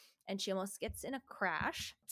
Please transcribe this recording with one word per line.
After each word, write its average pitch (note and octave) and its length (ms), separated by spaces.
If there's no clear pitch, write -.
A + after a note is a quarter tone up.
and G3 140
she G#3 100
almost F#3+ 300
gets - 240
in B3+ 100
a C4 140
crash. - 640